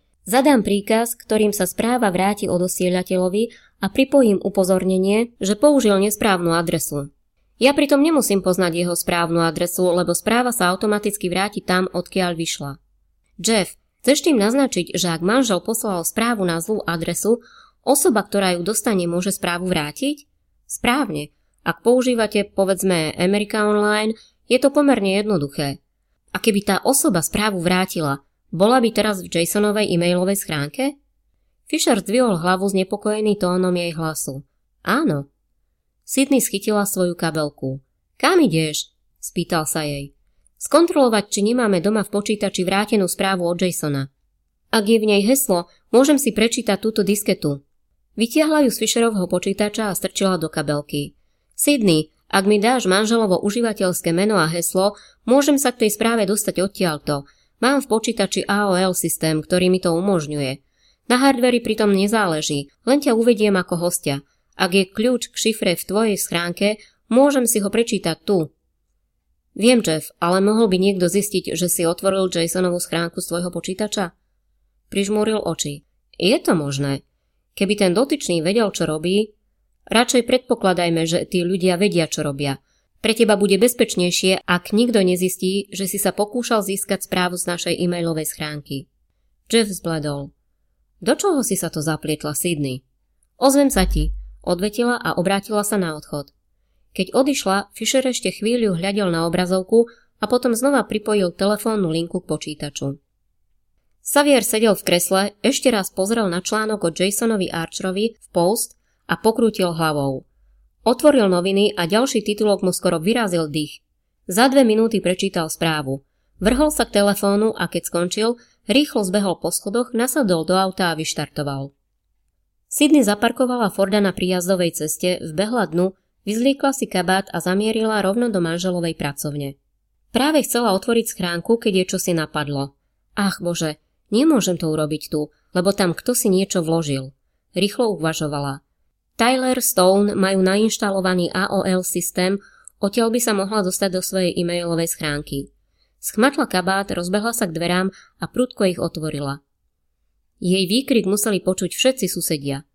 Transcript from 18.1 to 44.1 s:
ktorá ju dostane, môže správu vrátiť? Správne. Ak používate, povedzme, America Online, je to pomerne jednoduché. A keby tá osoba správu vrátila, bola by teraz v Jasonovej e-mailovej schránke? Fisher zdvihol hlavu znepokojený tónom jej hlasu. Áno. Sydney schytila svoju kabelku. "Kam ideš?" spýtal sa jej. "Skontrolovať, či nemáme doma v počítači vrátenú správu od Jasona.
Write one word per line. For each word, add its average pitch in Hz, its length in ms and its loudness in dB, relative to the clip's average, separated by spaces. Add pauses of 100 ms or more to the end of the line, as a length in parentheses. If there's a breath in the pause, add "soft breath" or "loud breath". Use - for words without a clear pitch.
ktorá 190 320 0
ju 175 80 -4
dostane, 202 460 -2
môže 180 260 -2
správu 175 320 -4
vrátiť? 180 600 -4 (400)
Správne. 226 640 -4 (300)
Ak - 180 -4
používate, 226 640 2
povedzme, 185 720 0
America 208 500 0
Online, 208 480 0 (320 loud breath)
je 233 140 4
to 277 100 4
pomerne 233 460 2
jednoduché. 151 640 -2 (480)
A - 80 -6
keby 202 240 0
tá 196 120 0 (100)
osoba 269 340 2
správu 202 400 -2
vrátila, 170 600 -2 (320)
bola 214 260 4
by 233 160 2
teraz 208 240 0
v 175 80 -12
Jasonovej 202 640 0
e-mailovej 180 480 0
schránke? 160 560 -4 (720)
Fisher 269 320 0
zdvihol 214 400 0
hlavu 185 320 0
znepokojený 208 720 -2
tónom 180 340 2
jej 175 160 -4
hlasu. 156 560 -8 (400)
Áno. 190 400 0 (800)
Sydney 269 320 2
schytila 202 480 -2
svoju 180 320 -2
kabelku. 147 640 -4 (320)
"Kam 339 240 4
ideš?" 160 560 0 (240)
spýtal 165 480 -4
sa 160 160 -4
jej. 143 320 -8 (400)
"Skontrolovať, 277 720 4
či - 160 -2
nemáme 214 400 2
doma 208 240 0
v - 80 -4
počítači 202 480 -2
vrátenú 196 480 0
správu 190 320 -2
od 170 160 -2
Jasona. 151 480 -2 (640)